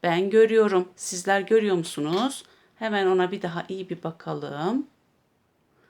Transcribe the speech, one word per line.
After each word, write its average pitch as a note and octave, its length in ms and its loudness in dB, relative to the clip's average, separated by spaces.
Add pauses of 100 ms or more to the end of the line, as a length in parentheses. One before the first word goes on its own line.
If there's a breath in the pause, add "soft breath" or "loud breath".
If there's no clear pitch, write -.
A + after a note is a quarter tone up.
ben F3 260 0
görüyorum. G#3+ 680 4
Sizler G3 460 -2
görüyor G#3 340 2
musunuz? E3+ 680 -2 (320 soft breath)
Hemen G#3 320 -2
ona F#3 240 2
bir G3 100 -8
daha E3+ 280 -6
iyi F#3+ 200 -10
bir E3+ 140 -8
bakalım. D#3+ 840 -6 (1040 soft breath)